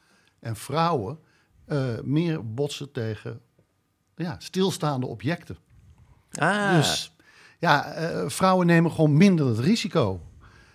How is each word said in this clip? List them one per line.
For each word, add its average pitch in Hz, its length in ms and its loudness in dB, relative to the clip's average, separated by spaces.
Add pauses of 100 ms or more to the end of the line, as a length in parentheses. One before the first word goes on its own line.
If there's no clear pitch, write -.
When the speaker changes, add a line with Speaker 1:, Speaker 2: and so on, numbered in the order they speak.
(400)
Speaker 1:
En 113 160 -10
vrouwen, 156 640 -4 (460)
eh, 143 180 -4 (200)
meer 139 500 -4
botsen 143 380 -8
tegen, 113 480 -8 (760)
ja, 170 240 -8
stilstaande 151 680 -2
objecten. 143 520 -8 (720)
Speaker 2:
Ah. 196 440 0
Speaker 1:
Dus 98 360 0 (520)
ja, 147 300 2
eh, 170 340 -6
vrouwen 185 400 2
nemen 170 240 6
gewoon 151 260 4
minder 175 300 6
het 110 120 0
risico. 139 600 0 (540)